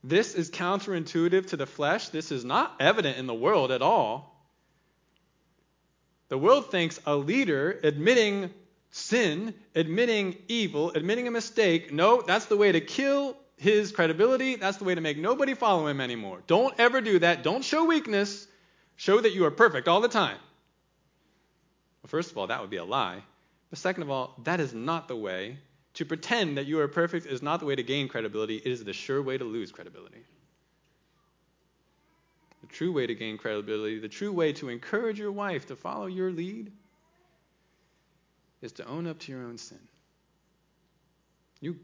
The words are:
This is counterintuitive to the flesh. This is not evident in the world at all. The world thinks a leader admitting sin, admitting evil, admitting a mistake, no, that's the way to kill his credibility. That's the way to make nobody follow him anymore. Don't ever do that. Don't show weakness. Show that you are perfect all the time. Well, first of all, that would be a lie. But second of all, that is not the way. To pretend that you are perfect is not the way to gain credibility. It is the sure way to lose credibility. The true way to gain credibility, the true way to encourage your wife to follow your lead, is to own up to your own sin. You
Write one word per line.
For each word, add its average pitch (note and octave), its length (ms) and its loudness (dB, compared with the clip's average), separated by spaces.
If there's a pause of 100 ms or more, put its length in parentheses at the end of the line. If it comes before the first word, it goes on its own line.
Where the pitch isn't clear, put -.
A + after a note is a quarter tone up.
This F3 320 0
is E3 160 -2
counterintuitive F#3 960 0
to E3+ 100 -6
the C#3 80 -2
flesh. D3+ 420 0
This D#3 240 -6
is B2 140 -4
not F#3 340 0
evident D3 380 4
in C3 100 -6
the A#2+ 60 -4
world C3+ 360 2
at B2+ 120 0
all. C#3+ 520 0 (2000)
The C3+ 80 -2
world A3+ 340 6
thinks E3+ 340 0
a D3 120 2
leader E3 680 0
admitting G3 680 4 (420)
sin, G#3+ 600 0 (220)
admitting G3 600 0 (100)
evil, E3+ 440 -2
admitting G#3+ 360 -2
a A#3 40 -4
mistake, G3+ 600 0
no, G#3 300 6
that's G#3 240 2
the G#3+ 100 2
way G3+ 160 6
to E3 80 4
kill C#4 580 -2 (200)
his G#3 340 2
credibility. A3+ 640 2
That's G3 220 -2
the G3+ 80 -8
way F3+ 100 2
to E3 60 -4
make D3+ 160 -2
nobody C4 360 0
follow F#3+ 340 2
him C#3 120 -2
anymore. A2 480 -6
Don't A#3+ 320 4
ever B3 220 6
do G#3 180 4
that. E3 240 4
Don't G#3+ 200 0
show D#4 200 2
weakness. A3 640 0 (480)
Show G3+ 240 4
that A3 140 4
you F3+ 120 4
are D3 60 4
perfect E3+ 380 4
all F3+ 100 6
the A#3 80 2
time. F3+ 300 0 (1600)
Well, - 80 -20
first E3 220 -4
of - 60 -10
all, F#2+ 100 -4
that A#2+ 140 -4
would G2 100 -10
be G2 60 -6
a E2+ 60 -6
lie. G2+ 380 -4 (480)
But D3+ 80 -14
second F3+ 260 -4
of C#3+ 60 -8
all, B2+ 240 -6 (100)
that E3+ 160 -2
is C3 140 -2
not C#3+ 340 -6
the B2+ 80 -8
way. G#2 440 -8 (360)
To D#3+ 100 -6
pretend E3 520 -2
that C#3 80 -4
you D#3 140 -2
are D3 80 2
perfect E3+ 380 -2
is C3 160 -8
not D3+ 180 -2
the D#3 60 -8
way C#3 100 0
to C3 80 -6
gain C3+ 240 -2
credibility. A2 500 -4
It - 80 -10
is B2 180 -4
the G2 100 -8
sure C#3 280 -4
way C3 160 -4
to C3 80 -6
lose A2 260 -8
credibility. F2+ 520 -20 (2500)
The A#2 60 -20
true F3 240 -6
way C3 160 -2
to A#2 80 -4
gain A2 220 -10
credibility, G#2+ 640 -6
the A2 80 -12
true G3+ 240 -8
way D#3+ 220 0
to C#3+ 160 -10
encourage G#3+ 500 -4
your G#3 120 -6
wife G3 360 -6
to C3 80 -14
follow - 320 -8
your F#3 240 -4
lead, G3 400 -10 (1900)
is A#2 120 -14
to - 140 -16
own E3 200 -8
up D#3+ 120 -10
to - 120 -16
your B2+ 120 -12
own A#2+ 140 -14
sin. - 220 -20 (1800)
You E3 240 -10